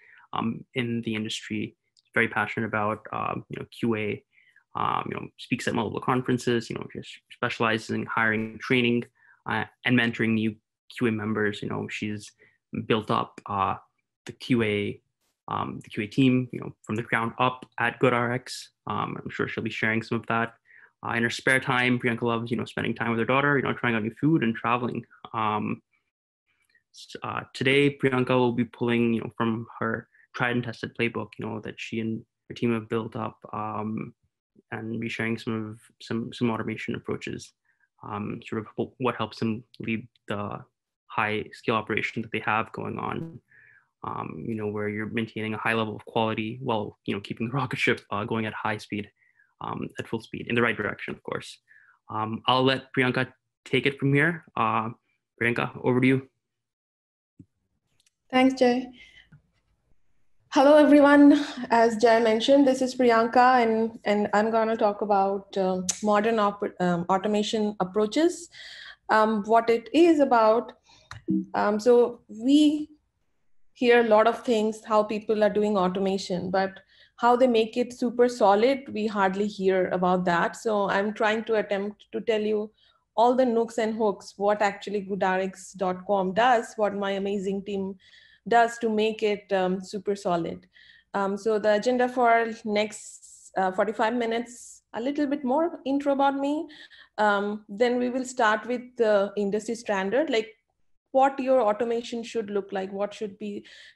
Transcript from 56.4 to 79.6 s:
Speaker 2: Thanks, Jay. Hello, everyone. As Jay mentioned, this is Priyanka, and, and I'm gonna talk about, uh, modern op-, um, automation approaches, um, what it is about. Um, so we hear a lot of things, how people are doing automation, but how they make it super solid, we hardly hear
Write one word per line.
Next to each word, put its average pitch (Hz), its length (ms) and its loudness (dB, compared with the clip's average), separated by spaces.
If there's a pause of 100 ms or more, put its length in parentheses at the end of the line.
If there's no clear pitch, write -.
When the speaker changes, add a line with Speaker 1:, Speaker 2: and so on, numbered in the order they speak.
Speaker 2:
Thanks, 262 300 4
Jay. 254 280 4 (1600)
Hello, 294 260 8
everyone. 285 680 8 (260)
As 226 260 4
Jay 226 260 6
mentioned, 233 440 6
this 269 140 2
is 254 140 -2
Priyanka, 240 680 6
and, 226 420 0
and 208 280 0
I'm 214 180 2
gonna 226 260 0
talk 208 260 0
about, 196 540 0
uh, 185 260 0 (200)
modern 214 360 2
op-, 208 240 0 (180)
um, 175 280 0
automation 208 720 0
approaches, 214 680 0 (600)
um, 220 380 4
what 226 220 4
it 233 240 0
is 330 280 6
about. 233 520 4 (840)
Um, 208 260 0
so 240 480 4
we 294 600 4 (840)
hear 240 280 6
a 233 80 2
lot 214 180 6
of 233 180 0
things, 220 420 0
how 214 160 4
people 214 420 0
are 202 60 4
doing 208 260 0
automation, 185 720 -2
but 190 300 -2 (360)
how 240 200 4
they 254 100 4
make 226 300 2
it 247 160 -2
super 240 340 0
solid, 240 640 4
we 214 160 -4
hardly 202 400 0
hear 190 420 0